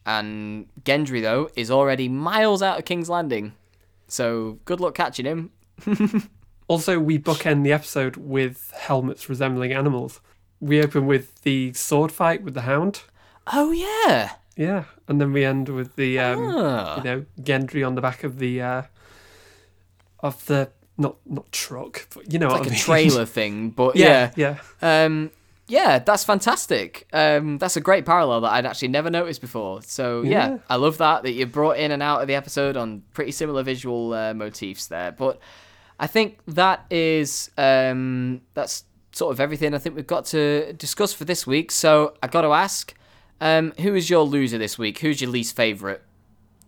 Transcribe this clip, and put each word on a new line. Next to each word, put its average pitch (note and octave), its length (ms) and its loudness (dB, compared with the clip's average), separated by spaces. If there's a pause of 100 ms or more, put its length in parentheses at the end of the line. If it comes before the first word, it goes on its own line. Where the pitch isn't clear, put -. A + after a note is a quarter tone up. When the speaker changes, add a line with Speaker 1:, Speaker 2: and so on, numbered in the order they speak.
Speaker 1:
And G#2+ 640 -6 (160)
Gendry, C3+ 380 0
though, B2 340 0
is A#2 160 -4
already C3+ 360 2
miles F#3+ 540 0
out F#3+ 180 0
of - 60 -10
King's E3+ 240 -4
Landing. B2+ 440 -4 (540)
So A#2 580 -4
good F3 140 -4
luck F3 140 -2
catching B2+ 320 -4
him. E3 240 -6 (360)
<laughs> G#3 440 0 (400)
Speaker 2:
Also, E3+ 300 2
we D#3 180 2
bookend D3 460 0
the C#3+ 100 4
episode C3+ 420 -2
with C3+ 640 -4
helmets C3 500 -4
resembling B2+ 460 -2
animals. C3+ 480 -2 (380)
We D3 240 2
open D3 240 2
with C#3 340 0
the C3 320 -2
sword D3+ 380 0
fight E3 320 0
with D3+ 100 -10
the C3 80 -6
Hound. D3+ 400 0 (500)
Speaker 1:
Oh, D4 200 2
yeah. E4+ 600 0 (220)
Speaker 2:
Yeah, E3+ 280 -2 (240)
and D3 120 0
then C#3 140 0
we C#3 100 2
end C3+ 260 0
with C3 260 -8
the, C3 240 0
um, B2+ 280 0
Speaker 1:
Ah. C3 500 -2
Speaker 2:
you C3 60 -6
know, C3 220 -6 (160)
Gendry C3+ 420 -2
on B2+ 120 -2
the B2+ 60 -4
back B2+ 220 -4
of C3 140 -8
the, B2+ 240 -4
uh, B2 200 -4 (1400)
of C#3 260 -8
the, C#3 240 0 (260)
not, - 200 -2 (100)
not - 260 -10
truck, - 640 -10
but - 180 -16
you E3 60 0
know F3 80 2
Speaker 1:
It's - 80 4
Speaker 2:
what - 80 2
Speaker 1:
like C3 60 -2
Speaker 2:
I - 20 -4
Speaker 1:
a A#2+ 40 -2
Speaker 2:
mean. - 100 0
Speaker 1:
trailer D#3 420 6
thing, A2 460 -4
but B2+ 240 2
Speaker 2:
Yeah, C3 400 8
Speaker 1:
yeah. D3 240 0 (200)
Speaker 2:
yeah. D#3+ 260 6
Speaker 1:
Um, D#3 260 -2 (360)
yeah, A#3 300 4
that's G3+ 260 2
fantastic. F#3+ 880 0
Um, D3+ 460 2
that's F3+ 200 -2
a D#3 40 -2
great F3+ 240 4
parallel D3+ 360 4
that A2 100 2
I'd B2 160 2
actually B2 220 -4
never D3+ 200 0
noticed E3+ 320 -2
before. G#2+ 400 -8
So, A#2+ 400 -4
yeah, F#3 280 2
Speaker 2:
Yeah. C4 80 -6 (120)
Speaker 1:
I B2+ 60 0
love D3+ 240 2
that, D#3 240 2
that B2+ 80 -2
you B2 160 -2
brought C#3+ 300 0
in D3+ 120 0
and C#3+ 140 -2
out C#3+ 180 0
of C#3 60 -2
the C#3 80 0
episode C#3 420 -2
on A2 240 -6 (140)
pretty C#3 160 -4
similar C#3+ 320 -4
visual, B2 500 -4
uh, A2 220 -4
motifs G#2 500 -10
there. F2 260 -6
But C3 280 -4 (640)
I D3+ 60 -2
think A3 400 -2
that F3+ 420 2
is, D#3+ 680 -2
um, C3 800 2 (140)
that's - 320 -8 (260)
sort D#3+ 220 -2
of B2 80 -4
everything D3 320 -2
I C#3+ 60 -4
think D3 180 -8
we've D3 100 -10
got E3+ 200 -2
to D3 440 0
discuss F3+ 400 -2
for - 140 -12
this E3+ 200 -4
week. D3+ 280 0
So D3+ 400 4 (100)
I C3 40 -4
got E3+ 160 2
to D3 100 4
ask, F#3 400 0 (480)
um, D#3+ 400 2
who G3+ 140 2
is E3+ 140 0
your E3+ 140 6
loser C3+ 340 0
this G#2+ 200 -4
week? G#2+ 220 -4
Who's D3+ 200 0
your B2+ 100 -4
least A#2+ 280 -4
favourite? G2 420 -2 (680)